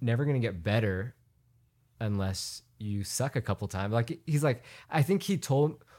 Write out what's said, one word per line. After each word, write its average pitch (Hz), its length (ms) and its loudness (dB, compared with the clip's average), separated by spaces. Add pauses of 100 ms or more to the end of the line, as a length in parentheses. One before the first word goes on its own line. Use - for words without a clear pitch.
never 120 240 2
gonna 143 160 2
get 92 220 -2
better 104 520 0 (840)
unless 98 640 -2 (160)
you 101 260 -4
suck - 320 -2
a 117 40 -2
couple 104 280 -2
times." 98 240 -2
Like, 117 340 0
he's 147 160 2
like, 131 220 2 (260)
I 156 120 4
think 190 200 2
he 190 160 0
told, - 460 0 (140)